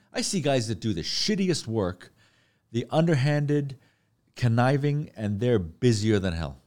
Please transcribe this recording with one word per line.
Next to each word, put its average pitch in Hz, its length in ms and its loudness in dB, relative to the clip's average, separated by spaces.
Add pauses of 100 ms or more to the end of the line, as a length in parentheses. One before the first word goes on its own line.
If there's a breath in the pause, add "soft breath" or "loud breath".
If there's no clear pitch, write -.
(120)
I 254 100 -4
see 196 200 -2
guys 135 280 0
that 107 100 -4
do 110 140 -2
the 82 100 -4
shittiest 185 640 -2
work, 101 440 -4 (600)
the 117 180 -4
underhanded, 147 880 0 (580)
conniving, 135 800 0
and 104 240 -4
they're 120 200 4
busier 107 580 2
than 92 160 -2
hell. 73 340 -6